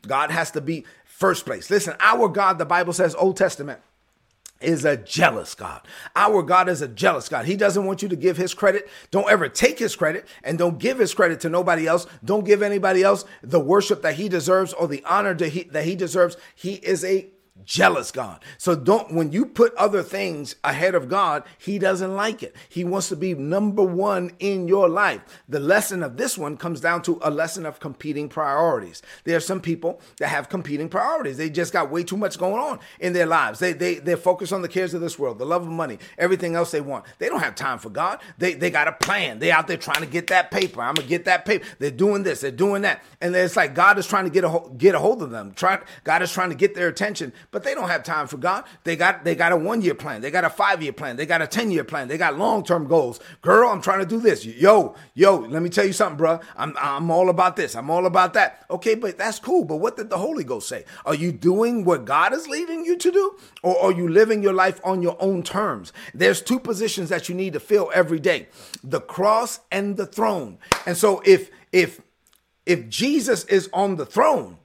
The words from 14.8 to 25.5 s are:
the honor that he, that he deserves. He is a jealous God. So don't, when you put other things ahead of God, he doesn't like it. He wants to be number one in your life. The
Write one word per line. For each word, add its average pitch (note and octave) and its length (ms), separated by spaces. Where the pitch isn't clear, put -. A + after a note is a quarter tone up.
the C#3 160
honor G3 300
that D#3+ 160
he, E3 140
that D3+ 200
he F3+ 100
deserves. F3 440
He G3 200
is F3 300
a F#3+ 240
jealous F3 460
God. A2 320
So F3+ 160
don't, D#3+ 400
when D#3+ 160
you G3+ 160
put A#3 300
other G3 260
things E3+ 640
ahead D#3+ 320
of C3 120
God, F3 360
he G#3 220
doesn't F#3+ 360
like G#3 280
it. - 120
He F3+ 140
wants F3+ 280
to F3+ 60
be F3 180
number G3 480
one F3+ 580
in F#3+ 260
your F#3+ 220
life. E3 320
The D3 120